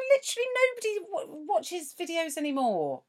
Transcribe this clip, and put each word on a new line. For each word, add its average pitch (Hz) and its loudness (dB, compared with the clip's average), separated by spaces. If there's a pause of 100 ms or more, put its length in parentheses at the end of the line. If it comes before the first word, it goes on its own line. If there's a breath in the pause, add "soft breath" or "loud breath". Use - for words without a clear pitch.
(100)
literally 539 4 (600)
nobody 392 -4
w-, 302 -12
watches 349 -2
videos 330 -2
anymore. 240 0